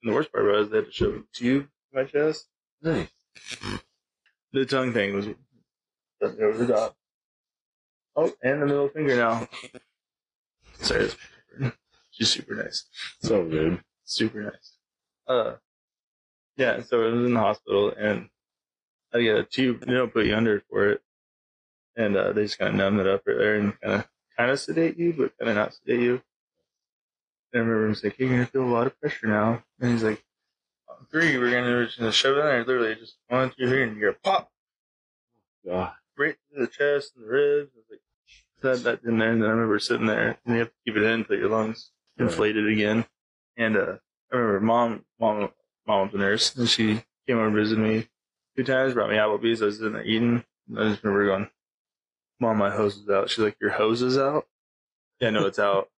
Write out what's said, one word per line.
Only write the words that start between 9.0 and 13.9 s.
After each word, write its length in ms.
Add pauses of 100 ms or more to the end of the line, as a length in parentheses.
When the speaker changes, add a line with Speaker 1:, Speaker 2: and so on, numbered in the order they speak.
Speaker 1:
now. 320 (1300)
Sorry, 300 (500)
that's, 160 (360)
she's 180
super 260
nice. 300 (340)
Speaker 2:
So 220
rude. 420 (220)